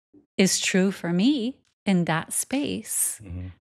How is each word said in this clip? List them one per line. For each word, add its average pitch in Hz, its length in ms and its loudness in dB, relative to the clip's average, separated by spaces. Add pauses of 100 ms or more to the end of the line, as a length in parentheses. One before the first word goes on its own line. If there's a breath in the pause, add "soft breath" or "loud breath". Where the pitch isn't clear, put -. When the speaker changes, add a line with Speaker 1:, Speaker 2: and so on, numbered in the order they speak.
(340)
Speaker 1:
is 190 240 2
true 190 320 2
for 170 220 -6
me 233 460 2 (260)
in 180 200 4
that 160 280 -2
space - 880 -4
Speaker 2:
Mm-hmm. 90 240 -10 (240)